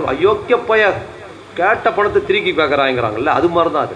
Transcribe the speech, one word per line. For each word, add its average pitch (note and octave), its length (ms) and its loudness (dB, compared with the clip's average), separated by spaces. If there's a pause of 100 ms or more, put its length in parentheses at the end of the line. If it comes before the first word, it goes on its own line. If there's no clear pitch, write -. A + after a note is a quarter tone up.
அயோக்கிய G#3 500 0 (100)
பைய, G#3+ 260 4 (640)
கேட்ட G#3+ 360 0
பணத்தை G#3 340 0
திருப்பி F#3 260 0
கேட்கறாங்கிறாங்கல்ல", C3+ 760 0
அது D3+ 240 2
மாதிரி E3+ 240 2
தான் C#3 120 0
அது. - 100 -8